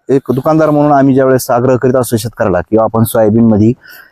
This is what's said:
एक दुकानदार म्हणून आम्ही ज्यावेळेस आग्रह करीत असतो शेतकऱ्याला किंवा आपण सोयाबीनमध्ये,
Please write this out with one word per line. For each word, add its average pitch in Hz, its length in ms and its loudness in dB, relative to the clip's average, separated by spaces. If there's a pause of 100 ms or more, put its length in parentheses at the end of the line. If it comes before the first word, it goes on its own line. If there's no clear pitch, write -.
एक 135 120 0 (140)
दुकानदार 156 340 0
म्हणून 147 220 0
आम्ही 135 240 2
ज्यावेळेस 131 340 0
आग्रह 123 280 0
करीत 123 160 -2
असतो 123 240 -2
शेतकऱ्याला 107 440 -4
किंवा 110 220 -2
आपण 113 200 -2
सोयाबीनमध्ये, 110 680 2 (400)